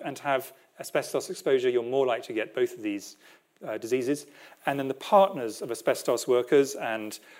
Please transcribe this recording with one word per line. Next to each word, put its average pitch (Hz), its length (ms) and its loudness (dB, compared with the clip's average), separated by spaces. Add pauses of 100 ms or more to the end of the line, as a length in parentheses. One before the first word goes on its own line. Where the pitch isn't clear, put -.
and 135 160 -8
have 135 320 -2 (260)
asbestos - 520 -4
exposure, 131 380 2
you're 120 140 2
more 131 240 2
likely 120 220 -2
to 120 40 -8
get 107 220 -4
both 123 200 0
of 110 80 -14
these, 101 340 -6 (500)
uh, 110 120 -6
diseases. 127 480 -2 (400)
And 139 120 -2
then 135 80 -2
the 135 80 -2
partners 147 680 2
of 123 80 -8
asbestos 120 580 0
workers, 131 460 4
and, 110 440 -6 (220)